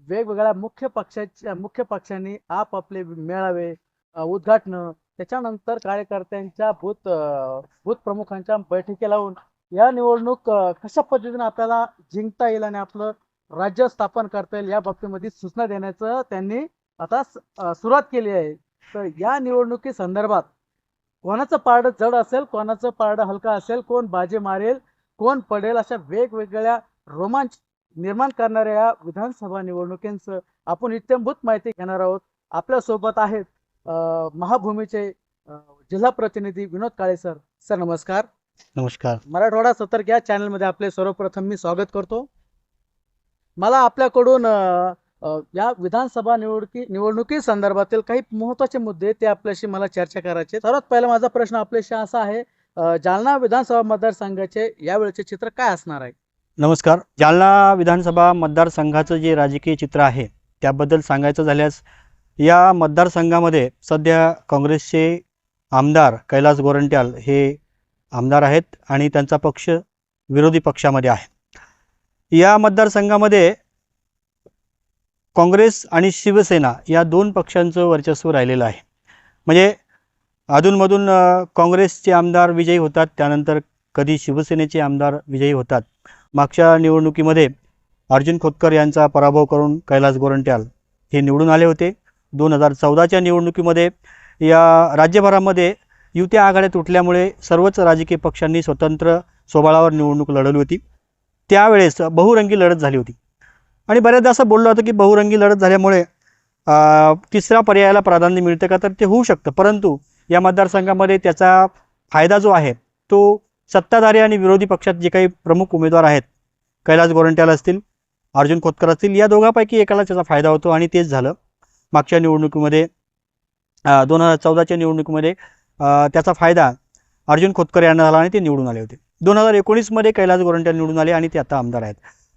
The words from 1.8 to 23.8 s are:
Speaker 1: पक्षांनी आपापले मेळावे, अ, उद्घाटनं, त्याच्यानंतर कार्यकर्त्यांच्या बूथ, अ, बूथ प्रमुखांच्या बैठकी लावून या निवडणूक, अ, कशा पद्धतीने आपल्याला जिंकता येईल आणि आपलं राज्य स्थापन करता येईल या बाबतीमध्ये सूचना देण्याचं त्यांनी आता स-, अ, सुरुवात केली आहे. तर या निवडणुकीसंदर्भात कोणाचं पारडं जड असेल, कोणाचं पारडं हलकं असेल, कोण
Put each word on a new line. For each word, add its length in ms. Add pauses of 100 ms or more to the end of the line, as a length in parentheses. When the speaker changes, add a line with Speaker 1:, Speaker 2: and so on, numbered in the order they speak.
Speaker 1:
पक्षांनी 540 (120)
आपापले 540
मेळावे, 720 (400)
अ, 60
उद्घाटनं, 680 (260)
त्याच्यानंतर 580
कार्यकर्त्यांच्या 960
बूथ, 380
अ, 500 (260)
बूथ 100
प्रमुखांच्या 640
बैठकी 520
लावून 240 (380)
या 200
निवडणूक, 580
अ, 220
कशा 300
पद्धतीने 420
आपल्याला 420 (280)
जिंकता 360
येईल 140
आणि 140
आपलं 340 (400)
राज्य 360
स्थापन 400
करता 300
येईल 120
या 100
बाबतीमध्ये 500
सूचना 360
देण्याचं 640
त्यांनी 360 (340)
आता 240
स-, 140 (200)
अ, 180
सुरुवात 260
केली 280
आहे. 240 (420)
तर 120 (120)
या 200
निवडणुकीसंदर्भात 1040 (800)
कोणाचं 340
पारडं 320
जड 260
असेल, 280
कोणाचं 460
पारडं 340
हलकं 260
असेल, 300
कोण 260